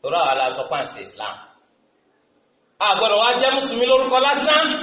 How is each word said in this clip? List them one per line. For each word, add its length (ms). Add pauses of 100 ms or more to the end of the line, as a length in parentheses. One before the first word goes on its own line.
Torí 140
àwa 180
la 120
sọ 160
pé 120
à 60
ń 60
ṣe 140
Islam. 340 (1400)
A 120
gbọ́dọ̀ 280
wá 140
jẹ́ 180
Mùsùlùmí 340
lórúkọ 340
lásán. 480 (160)